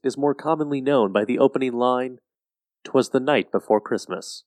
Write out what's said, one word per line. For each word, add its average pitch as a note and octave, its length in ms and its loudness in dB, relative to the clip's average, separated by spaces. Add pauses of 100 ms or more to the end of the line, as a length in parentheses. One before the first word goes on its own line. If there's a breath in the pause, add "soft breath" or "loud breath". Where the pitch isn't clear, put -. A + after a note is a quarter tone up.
is C3+ 160 -2
more C#3+ 160 2
commonly D3 460 -2
known B2+ 320 2
by G#2 120 2
the B2 140 -2
opening C3 360 0
line, B2+ 440 -2 (640)
"'Twas - 280 0
the C3 100 2
night C3 320 0
before - 280 2
Christmas." - 680 -8